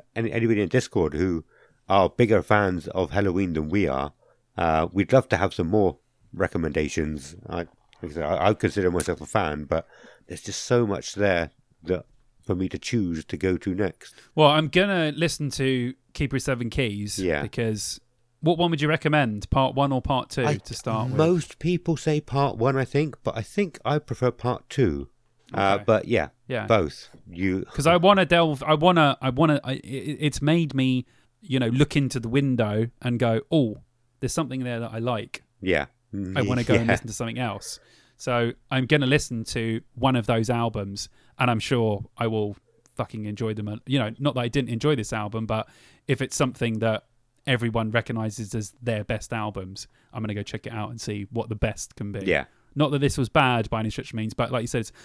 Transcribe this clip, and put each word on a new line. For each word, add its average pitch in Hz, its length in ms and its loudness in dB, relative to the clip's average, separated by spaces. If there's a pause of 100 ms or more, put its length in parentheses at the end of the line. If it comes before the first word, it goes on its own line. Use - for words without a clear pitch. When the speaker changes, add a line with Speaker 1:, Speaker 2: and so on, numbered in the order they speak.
(160)
Speaker 1:
any, 113 160 -2
anybody 113 300 4
in 92 60 0
Discord 85 460 0
who 85 300 0 (440)
are 95 200 6
bigger 110 340 4
fans 95 460 2
of 92 220 -2
Helloween 95 440 0
than 76 140 -2
we 95 200 0
are, 67 240 -4 (440)
uh, 80 360 2
we'd 95 200 0
love 131 180 6
to 98 60 2
have 90 180 0
some 87 140 -2
more 98 300 2 (340)
recommendations. 78 1040 -4 (120)
I, 85 80 -8
like 85 120 -6 (360)
I 85 40 -8
said, 76 160 -6
I, 82 240 2
I 107 60 4
consider 92 360 0
myself 85 300 -2
a 73 60 -12
fan, 76 380 -2
but 78 220 -4 (400)
there's 87 160 -14
just - 220 -10
so 120 220 2
much 98 280 -4
there 92 360 2 (340)
that 87 220 -2 (380)
for 98 100 -2
me 92 140 -2
to 85 100 -8
choose 87 480 -4
to - 100 -10
go 92 220 0
to 95 160 -4
next. 92 400 -4 (200)
Speaker 2:
Well, 151 140 6
I'm 156 200 2
gonna 180 460 2
listen 151 360 -2
to 131 440 -2 (200)
Keeper 135 220 -2
of 127 60 -2
Seven 120 280 -2
Keys 104 480 -4
Speaker 1:
Yeah. 82 240 0
Speaker 2:
because 110 580 -4 (400)
what 165 160 2
one 170 140 2
would 160 100 0
you 151 80 2
recommend, 147 640 0
part 131 240 2
one 139 180 2
or 131 80 0
part 127 300 -2
two 135 160 -2
Speaker 1:
I, 147 100 2
Speaker 2:
to - 180 -10
start 113 340 -4
with? 131 100 -4
Speaker 1:
most 165 400 2
people 170 380 0
say 151 240 0
part 139 360 0
one, 131 200 2
I 135 80 0
think, 143 400 0
but - 120 -4
I 113 60 -4
think 196 420 -4
I 143 140 2
prefer 123 320 -2
part - 380 -4
two. 73 400 0 (440)
Uh, 98 240 2
Speaker 2:
Okay. 104 100 -4
Speaker 1:
but 107 220 2
yeah, 87 200 0 (180)
Speaker 2:
Yeah. 113 200 -6
Speaker 1:
both. 101 420 0 (200)
You 92 440 -2
Speaker 2:
'Cause 143 140 -2
I 170 100 6
wanna 190 300 6
delve. 160 360 2
I 156 120 2
wanna. 156 460 6
I 131 100 0
wanna. 147 340 4
I, 127 100 -4
it, 135 460 -8
it's 147 220 0
made 151 320 2
me, 131 300 2 (360)
you 135 180 -2
know, 123 100 2
look 135 280 2
into 131 240 0
the 113 80 -6
window 117 640 2 (120)
and 120 160 0
go, 113 220 2 (100)
"Oh, 123 280 2 (420)
there's - 140 -4
something 131 280 -4
there 123 180 -4
that 113 120 -8
I 110 60 -8
like." 117 440 -4 (180)
Speaker 1:
Yeah. 82 260 2 (500)
Speaker 2:
I 135 60 2
wanna 123 220 0
go 127 100 4
Speaker 1:
<laughs> - 0 -
Yeah. 113 60 4
Speaker 2:
and 113 80 0
listen 95 180 2
to 110 80 -8
something 117 240 -6
else. 107 420 -6 (380)
So 120 340 0 (180)
I'm 131 160 0
gonna 147 200 4
listen 127 380 0
to 113 360 -2 (140)
one 131 220 2
of 117 100 0
those 113 240 2
albums, 107 580 -4 (300)
and 123 120 2
I'm 113 100 0
sure 110 440 0 (140)
I 117 80 -2
will 107 300 -2 (380)
fucking 110 300 -8
enjoy 107 300 -4
them. 107 320 -8
You 135 120 0
know, 113 200 -2
not 139 160 0
that 127 80 -2
I 120 60 -2
didn't 127 200 0
enjoy 123 280 0
this 113 180 -4
album, 107 320 -6
but 110 200 -2 (400)
if 131 160 0
it's - 140 -6
something 117 440 -2
that 110 240 0 (420)
everyone 117 440 0
recognizes 110 640 -4
as 110 280 -6
their 110 200 -2
best - 300 -6
albums, 98 560 -8 (240)
I'm 113 100 -8
gonna 104 120 -4
go 101 80 -4
check - 240 -10
it 117 80 -12
out 107 160 -6
and 117 100 -12
see 101 300 -6
what 113 180 -4
the 113 80 -6
best - 400 -6
can 101 160 -8
be. 104 140 -8
Speaker 1:
Yeah. 76 180 2 (340)
Speaker 2:
Not 151 140 2
that 143 80 0
this 143 180 0
was 123 100 0
bad 127 400 4
by 110 120 -4
any 110 100 -2
stretch - 200 -8
of - 40 -10
means, 110 180 -4
but 120 180 -2
like 123 120 -2
you 117 60 -4
said, 127 120 -2
it's 110 100 -6
a - 40 -20 (100)